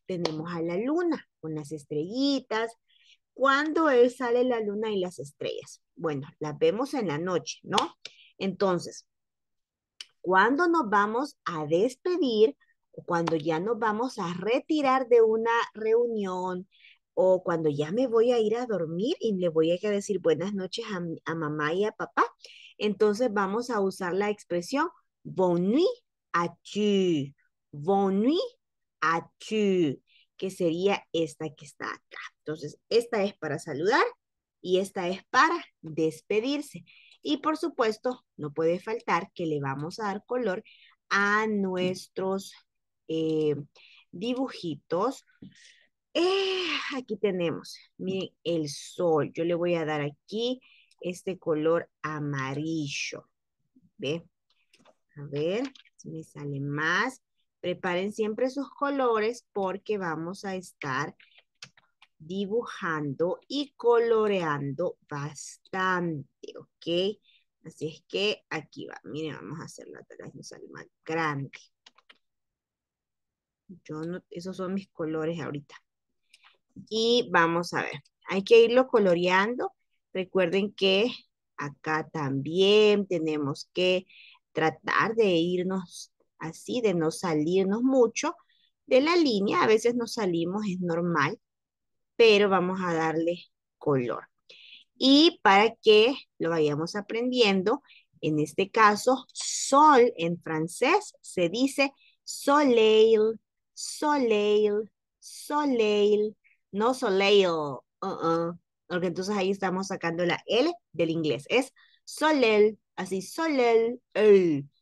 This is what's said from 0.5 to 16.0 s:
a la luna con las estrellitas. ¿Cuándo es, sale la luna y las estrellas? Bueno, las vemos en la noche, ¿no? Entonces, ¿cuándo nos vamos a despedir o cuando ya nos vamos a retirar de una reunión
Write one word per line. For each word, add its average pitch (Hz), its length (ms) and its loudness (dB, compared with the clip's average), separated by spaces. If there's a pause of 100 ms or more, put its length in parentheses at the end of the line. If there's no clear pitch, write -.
a 165 80 -4
la 175 160 -4
luna 302 500 -2 (140)
con 160 140 -8
las 151 180 -10
estrellitas. 226 960 -4 (640)
¿Cuándo 294 560 2
es, 247 260 6
sale 247 300 0
la 233 160 0
luna 214 280 -4
y 208 100 -2
las 180 200 -6
estrellas? - 640 -10 (140)
Bueno, 151 340 -6 (100)
las 147 180 -8
vemos 214 360 0
en 226 160 -2
la 143 80 -2
noche, 170 460 -4
¿no? 214 340 -2 (400)
Entonces, 180 680 -4 (1160)
¿cuándo 233 480 2
nos 320 200 2
vamos 214 540 0
a 160 220 -6
despedir 240 880 0 (360)
o - 120 -18
cuando 170 320 -2
ya 156 240 -2
nos 214 180 -4
vamos 220 420 -4
a 175 140 -4
retirar 262 760 0
de 233 120 8
una 226 300 2 (220)
reunión 208 960 -2 (440)